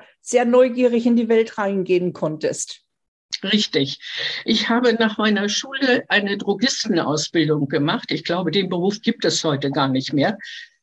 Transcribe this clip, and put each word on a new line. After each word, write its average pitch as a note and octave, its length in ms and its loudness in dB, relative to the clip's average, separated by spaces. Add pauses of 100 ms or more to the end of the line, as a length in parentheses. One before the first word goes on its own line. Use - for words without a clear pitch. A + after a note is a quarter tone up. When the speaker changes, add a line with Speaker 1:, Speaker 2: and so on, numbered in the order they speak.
(220)
Speaker 1:
sehr A#3+ 220 2
neugierig A#3+ 600 4
in A#3+ 100 6
die A3+ 140 2
Welt A3+ 300 2
reingehen F#3 540 0
konntest. D#3 680 -6 (640)
Speaker 2:
Richtig. F#3+ 560 -2 (440)
Ich A3 260 0
habe A#3 260 2
nach A3 240 0
meiner G#3 300 2
Schule C4+ 580 0
eine G3+ 320 0
Drogistenausbildung D#3+ 1300 0
gemacht. C#3+ 440 -2
Ich - 120 -4
glaube, F3 260 -2
den F#3 200 0
Beruf F3+ 320 -2
gibt - 220 0
es D#3+ 200 0
heute C#3 260 -2
gar C#3 180 0
nicht C3 260 -2
mehr. D#3+ 260 0 (440)